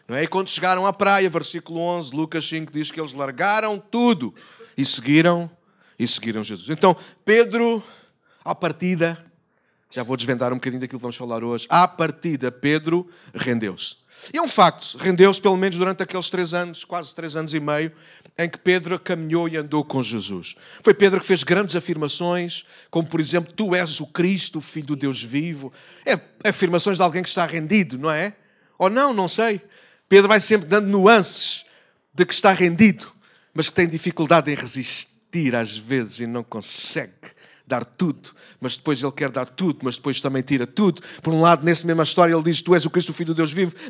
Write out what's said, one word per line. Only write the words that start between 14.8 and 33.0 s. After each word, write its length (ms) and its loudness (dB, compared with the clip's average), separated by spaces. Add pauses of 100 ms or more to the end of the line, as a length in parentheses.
rendeu-se 420 6
pelo 160 2
menos 220 -2
durante 240 -2
aqueles 260 -6
três 260 -4
anos, 300 -8
quase 300 -10
três 220 -10
anos 180 -6
e 60 -2
meio, 320 -4 (440)
em 120 -2
que 100 -16
Pedro 400 0
caminhou 500 -2
e 80 -6
andou 280 -2
com 180 -2
Jesus. 540 -8 (260)
Foi 100 6
Pedro 280 0
que 60 -10
fez 160 0
grandes 340 -2
afirmações, 880 -6 (260)
como 180 -4
por 120 -2
exemplo, 320 -4
"Tu 220 -2
és 260 -2
o 60 -10
Cristo, 520 -2
o 40 -8
Filho 260 -12
do 80 -4
Deus 260 -4
vivo." 500 -8 (320)
É 140 2 (300)
afirmações 480 0
de 60 0
alguém 200 2
que 60 -8
está 180 -2
rendido, 500 0
não 140 -4
é? 240 -4 (420)
Ou 140 2
não, 220 2
não 160 0
sei. 320 0 (480)
Pedro 200 8
vai 120 6
sempre 280 2
dando 200 2
nuances 760 4 (480)
de 140 2
que 80 -4
está 180 6
rendido, 600 4 (420)